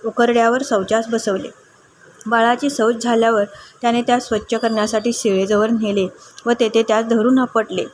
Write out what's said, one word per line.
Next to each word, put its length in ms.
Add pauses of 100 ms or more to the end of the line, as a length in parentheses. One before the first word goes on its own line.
उकरड्यावर 600
शौचास 440
बसवले. 400 (760)
बाळाची 440
शौच 320
झाल्यावर 420 (380)
त्याने 200
त्यास 240
स्वच्छ 280
करण्यासाठी 580
शिळेजवळ 560
नेले 400 (380)
व 40 (100)
तेथे 220
त्यास 220
धरून 340
आपटले. 560